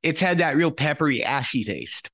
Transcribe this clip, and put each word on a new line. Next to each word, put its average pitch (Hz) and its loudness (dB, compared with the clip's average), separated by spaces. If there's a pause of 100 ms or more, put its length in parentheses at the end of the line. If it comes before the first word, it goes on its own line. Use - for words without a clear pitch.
it's 160 0
had 180 2
that 156 2
real 165 4
peppery, 147 0
ashy 127 -2
taste. - -8